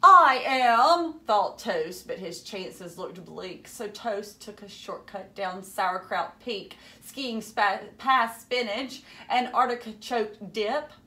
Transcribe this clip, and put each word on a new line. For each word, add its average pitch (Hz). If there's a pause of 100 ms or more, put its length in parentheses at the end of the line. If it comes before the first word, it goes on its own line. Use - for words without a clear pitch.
I 330
am, 262 (120)
thought 202
Toast, 175
but 170
his 175
chances 185
looked 175
bleak. 170
So 214
Toast 208
took 208
a 208
shortcut -
down 190
Sauerkraut 185
Peak, 208 (280)
skiing 240
spa-, 208 (180)
past 247
spinach 247 (260)
and 240
artichoke 233 (160)
dip. 226 (160)